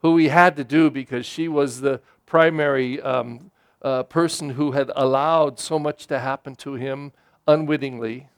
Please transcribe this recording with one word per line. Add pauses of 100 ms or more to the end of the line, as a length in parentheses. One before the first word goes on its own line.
who
he
had
to
do
because
she
was
the (260)
primary,
um, (320)
uh,
person
who
had
allowed
so
much
to
happen
to
him (340)
unwittingly.